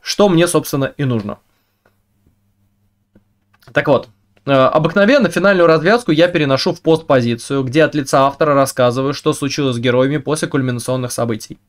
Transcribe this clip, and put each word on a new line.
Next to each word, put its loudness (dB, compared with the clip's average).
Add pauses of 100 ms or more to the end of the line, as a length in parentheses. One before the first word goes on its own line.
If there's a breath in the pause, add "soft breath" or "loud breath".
Что 0
мне, 2
собственно, -4
и -4
нужно. -4 (2250)
Так 0
вот, 2 (380)
э, -2
обыкновенно 2
финальную 2
развязку 2
я 4
переношу -2
в -12
постпозицию, 0
где 2
от 0
лица 0
автора 0
рассказываю, 0
что -4
случилось -4
с -6
героями 0
после -4
кульминационных -4
событий. -6